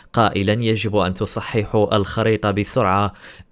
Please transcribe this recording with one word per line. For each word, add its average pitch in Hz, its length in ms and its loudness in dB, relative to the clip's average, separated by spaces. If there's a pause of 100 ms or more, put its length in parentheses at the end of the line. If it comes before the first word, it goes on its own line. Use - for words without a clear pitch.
(140)
قائلًا: 104 500 2
"يجب 110 320 0
أن 92 180 2
تصححوا 107 840 -2
الخريطة 107 560 0
بسرعة، 101 600 0 (380)